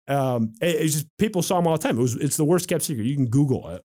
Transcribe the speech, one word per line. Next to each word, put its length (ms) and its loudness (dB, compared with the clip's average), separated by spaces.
Um, 520 0
it, 140 0
it's 180 0
just, 140 -4
people 240 0
saw 160 0
him 80 2
all 120 2
the 40 -4
time. 160 0
It 40 2
was, 160 0
it's 180 -2
the 80 0
worst 240 2
kept 160 -2
secret. 220 -4
You 100 -2
can 120 0
Google 420 2
it. 160 -12